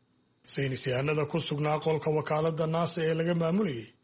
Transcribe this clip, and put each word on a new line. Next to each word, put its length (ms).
Saynis 380
yahanada 400
ku 140
sugnaa 400
qolka 300
wakaaladda 560
nasa 360
ee 120
laga 200
maamulayay 520